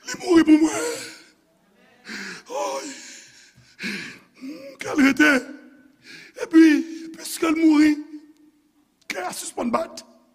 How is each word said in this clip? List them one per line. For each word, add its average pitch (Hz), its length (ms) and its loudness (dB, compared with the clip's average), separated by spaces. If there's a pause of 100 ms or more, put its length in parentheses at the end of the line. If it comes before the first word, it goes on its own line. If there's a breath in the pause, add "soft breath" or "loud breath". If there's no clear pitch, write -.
Li - 160 -12
mouri 349 220 4
pou 311 160 6
mwen. 320 280 0 (1600 loud breath)
Oh. - 300 -6 (2000 loud breath)
Kè - 220 -6
rete. 277 340 4 (1080 loud breath)
E - 60 -8
pi, 320 140 8 (520)
piske - 360 -6
l 311 80 0
mouri, 311 340 6 (1120)
kè 370 160 -8
a 359 120 -8
sispann - 380 -8
bat. - 300 -6 (320)